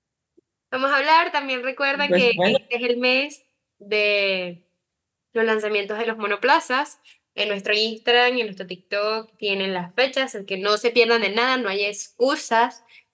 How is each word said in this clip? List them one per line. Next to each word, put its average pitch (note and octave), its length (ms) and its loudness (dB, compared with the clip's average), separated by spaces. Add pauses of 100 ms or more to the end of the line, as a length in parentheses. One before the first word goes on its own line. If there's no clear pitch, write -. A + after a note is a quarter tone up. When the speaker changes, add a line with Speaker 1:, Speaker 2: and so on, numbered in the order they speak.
(720)
Speaker 1:
Vamos C4 200 0
a C#4+ 80 2
hablar, D#4+ 340 4
también C4+ 300 -4
recuerden C#4 460 -2
Speaker 2:
Pues F#3 140 4
Speaker 1:
que A#3+ 140 4
Speaker 2:
bueno. G3+ 220 2
Speaker 1:
este - 180 -6
es A#3 60 -4
el A#3+ 160 0
mes C4 480 0 (320)
de G3+ 880 -2 (680)
los A3+ 120 0
lanzamientos G#3 540 -2
de A3+ 80 -2
los A3 120 -4
monoplazas. B3+ 840 0 (340)
En G#3 140 -2
nuestro G3+ 260 -2
Instagram A#3+ 640 2
y B3 40 -2
en A3 60 -2
nuestro F#3+ 200 -10
TikTok G#3 680 -6
tienen G3 380 -4
las F3+ 200 -8
fechas, C4 400 0
así G3 120 -10
que G3 100 -6
no G#3 220 0
se A#3+ 120 0
pierdan A#3 300 4
de G3 100 0
nada, B3 280 0
no A3+ 100 -2
hay G3 160 -2
excusas, A#3+ 1000 0 (300)